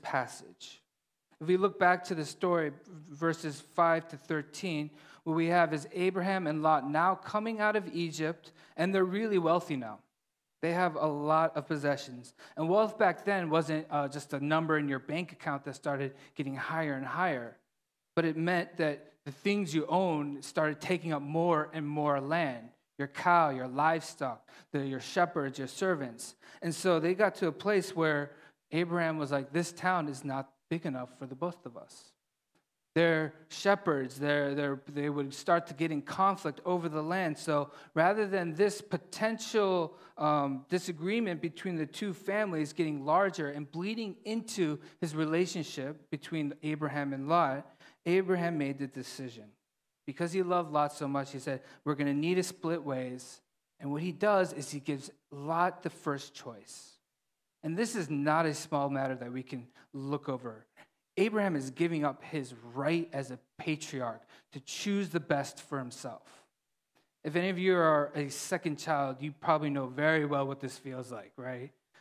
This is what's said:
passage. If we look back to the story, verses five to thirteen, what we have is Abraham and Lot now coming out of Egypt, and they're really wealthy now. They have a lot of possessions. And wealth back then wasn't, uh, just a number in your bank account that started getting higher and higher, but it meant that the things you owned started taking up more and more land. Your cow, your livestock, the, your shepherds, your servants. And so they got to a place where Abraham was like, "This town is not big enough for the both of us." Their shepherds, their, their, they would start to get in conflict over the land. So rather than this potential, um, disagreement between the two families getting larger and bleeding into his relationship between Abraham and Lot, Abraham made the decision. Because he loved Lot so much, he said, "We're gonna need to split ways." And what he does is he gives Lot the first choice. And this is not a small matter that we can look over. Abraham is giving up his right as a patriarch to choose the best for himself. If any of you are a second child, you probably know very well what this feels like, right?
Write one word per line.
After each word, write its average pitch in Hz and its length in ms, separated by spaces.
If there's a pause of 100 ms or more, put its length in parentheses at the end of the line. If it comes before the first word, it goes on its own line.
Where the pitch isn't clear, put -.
passage. - 800 (580)
If 156 80
we 185 100
look 190 200
back 180 280
to - 100
the 156 100
story, 165 460 (400)
verses 156 500 (140)
five 165 320
to 147 100
thirteen, 151 720 (340)
what 160 120
we 165 120
have 170 280
is 151 180
Abraham 185 540
and 151 160
Lot 151 260
now 165 240
coming 214 460
out 208 160
of 196 180
Egypt, 160 580 (260)
and 185 180
they're 190 100
really 202 320
wealthy 170 380
now. 110 240 (640)
They 165 120
have 175 220
a 151 120
lot 156 500
of 143 100
possessions. 139 680 (200)
And 160 140
wealth 214 300
back 190 260
then 190 240
wasn't, 156 400
uh, 147 180
just 139 260
a 139 60
number 156 380
in 147 100
your 135 120
bank 156 320
account 143 320
that 139 100
started 139 400 (220)
getting 135 200
higher 156 380
and 135 100
higher, 131 540 (580)
but 170 100
it 160 120
meant 170 400
that 147 360 (120)
the 143 60
things 202 420
you 156 140
owned 151 580
started 151 340
taking 165 340
up 143 100
more 156 500
and 156 140
more 147 340
land. 135 480 (300)
Your 139 80
cow, 170 420
your 131 180
livestock, 143 800 (240)
the, 139 140
your 135 140
shepherds, 147 580
your 135 100
servants. 139 680 (260)
And 165 140
so 180 240
they 170 160
got 196 220
to 185 100
a 156 40
place 196 440
where 147 380 (380)
Abraham 165 460
was 143 140
like, 135 200
"This 165 200
town 180 380
is 135 140
not 135 280 (180)
big 165 160
enough 127 320
for 135 80
the 131 80
both 170 320
of 120 100
us." - 360 (800)
Their 160 400 (140)
shepherds, 143 720
their, 143 340
their, 143 280 (100)
they 147 180
would 143 240
start 170 340
to 170 60
get 160 180
in 147 100
conflict 190 640
over 175 240
the 151 120
land. 165 360
So 147 340 (240)
rather 202 320
than 180 260
this 202 280
potential, 196 1120 (220)
um, 143 500
disagreement 180 720
between 170 360
the 156 80
two 190 280
families 185 600
getting 151 320
larger 165 440
and 143 220
bleeding 208 540
into 202 520 (220)
his 156 160
relationship 156 960
between 147 420 (100)
Abraham 147 500
and 135 160
Lot, 147 360 (400)
Abraham 175 520
made 139 200
the 139 100
decision. 123 580 (600)
Because 165 280
he 190 100
loved 175 300
Lot 147 180
so 147 160
much, 139 240
he 139 80
said, 131 220 (240)
"We're 147 100
gonna 143 180
need 160 220
to 180 80
split 165 400
ways." 127 560 (400)
And 139 140
what 156 80
he 180 100
does 185 400
is 147 180
he 143 120
gives 135 300 (200)
Lot 165 520
the 165 60
first - 440
choice. - 640 (640)
And 160 140
this 226 180
is 170 140
not 151 360
a 151 80
small 143 360
matter 135 260
that 123 160
we 131 120
can 127 240 (260)
look 139 340
over. 120 380 (520)
Abraham 202 380
is 131 160
giving 165 320
up 143 200
his 127 320 (180)
right 160 380
as 135 200
a 123 80 (180)
patriarch 131 680 (300)
to 139 80
choose 202 480
the 165 100
best 139 420
for - 160
himself. - 680 (760)
If 151 120
any 175 140
of 180 100
you 185 160
are 156 400
a 143 140
second 160 480
child, 139 420
you 147 140
probably 151 360
know 139 180
very 151 380
well 143 220
what 135 140
this 131 160
feels 127 340
like, 110 240
right? 127 360 (300)